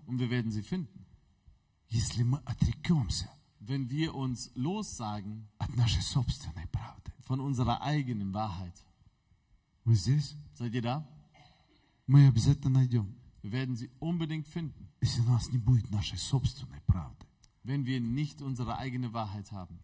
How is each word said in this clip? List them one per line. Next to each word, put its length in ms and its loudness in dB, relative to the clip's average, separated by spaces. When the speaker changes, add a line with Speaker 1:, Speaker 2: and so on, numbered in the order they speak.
Speaker 1:
Und 120 -4
wir 120 0
werden 200 0
sie 120 -2
finden. 440 -8
Speaker 2:
если 360 0
мы 200 2
отрекемся 840 0
Speaker 1:
Wenn 220 -4
wir 240 -2
uns 400 -6
lossagen 920 -6
Speaker 2:
от 180 -4
нашей 260 2
собственной 640 -2
правды. 440 -10
Speaker 1:
von 120 -2
unserer 420 0
eigenen 500 -2
Wahrheit. 400 -6
Speaker 2:
Вы 100 6
здесь? 400 2
Speaker 1:
Seid 200 -6
ihr 80 0
da? 240 -2
Speaker 2:
Мы 200 10
обязательно 440 4
найдём. 340 2
Speaker 1:
Wir 100 -10
werden 240 -4
sie 140 -8
unbedingt 480 -2
finden. 400 -8
Speaker 2:
Если 180 2
у 40 2
нас 280 2
не 60 2
будет 320 4
нашей 280 -2
собственной 680 -4
правды. 400 0
Speaker 1:
Wenn 200 -2
wir 160 -2
nicht 400 -2
unsere 380 -4
eigene 340 -6
Wahrheit 400 -6
haben. 320 -12